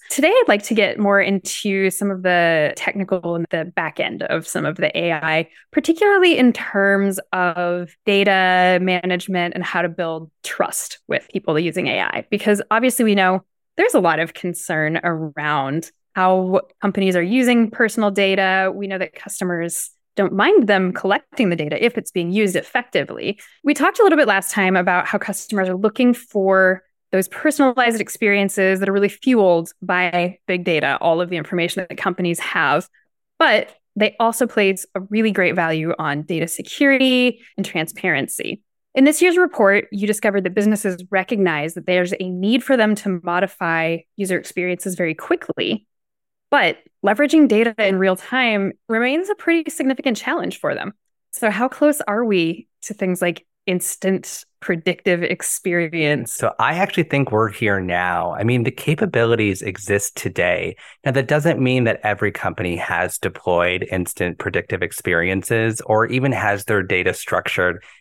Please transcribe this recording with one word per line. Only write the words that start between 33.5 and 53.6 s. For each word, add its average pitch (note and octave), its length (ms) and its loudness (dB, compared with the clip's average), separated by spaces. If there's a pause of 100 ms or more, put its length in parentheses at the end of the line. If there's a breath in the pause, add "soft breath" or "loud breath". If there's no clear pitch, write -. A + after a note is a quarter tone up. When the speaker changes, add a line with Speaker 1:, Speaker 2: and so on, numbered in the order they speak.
Speaker 1:
they G#3 200 0
also A3+ 300 0
place G3 380 0 (100)
a F#3+ 60 -6
really G#3 300 0
great F#3 220 2
value E3 460 -2
on D3+ 220 -4
data E3 260 -4
security B3+ 920 2 (160 soft breath)
and G3 80 -4
transparency. D#3+ 960 -4 (320)
In C4+ 100 4
this D4+ 180 4
year's F4 140 4
report, G#3+ 560 2
you G3+ 160 -4
discovered G3+ 380 0
that F#3 100 -6
businesses G3+ 560 0
recognize F3+ 640 0
that D#3+ 120 -12
there's F3+ 320 0
a F#3 120 -6
need G3 340 0
for C4+ 140 2
them G#3+ 180 2
to F#3+ 260 -4
modify E3 760 -2 (180)
user F#3 240 -2
experiences F3+ 560 -6
very E3 180 -2
quickly, - 720 -4 (640)
but A3 280 2 (280)
leveraging C#4+ 440 4
data A3 280 2
in G3 220 0
real F#3+ 160 2
time G#3+ 560 -2 (160)
remains C4 420 0
a G#4 60 -4
pretty E4 340 0
significant C4 460 -2
challenge - 440 -6
for C#3+ 140 -2
them. - 200 -8 (380)
So A3 200 -2
how A3 160 -2
close D4 400 2
are G#3+ 160 -2
we F3+ 460 0 (140)
to - 100 -12
things F#3 280 -2
like F3 240 -2 (220)